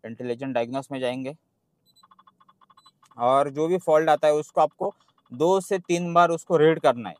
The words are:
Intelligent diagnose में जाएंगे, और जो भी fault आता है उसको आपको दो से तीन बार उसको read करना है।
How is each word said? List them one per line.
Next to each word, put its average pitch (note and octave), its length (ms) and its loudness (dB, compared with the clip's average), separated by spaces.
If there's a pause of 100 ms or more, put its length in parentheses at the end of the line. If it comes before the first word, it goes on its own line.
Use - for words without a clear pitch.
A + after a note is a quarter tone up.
Intelligent A#2+ 500 -10
diagnose B2 380 -6
में C3+ 80 -10
जाएंगे, C3 360 -8 (1800)
और C3+ 340 2
जो D3+ 180 -4
भी F#3 100 0
fault D#3+ 300 2
आता D3+ 200 2
है D3+ 60 4
उसको D3+ 260 -2
आपको F3+ 340 -2 (380)
दो E3+ 280 2
से F#3+ 180 -4
तीन F3 360 -4
बार F3 160 4
उसको E3+ 260 -2
read D#3 240 4
करना A#2+ 280 0
है। D#2+ 120 -14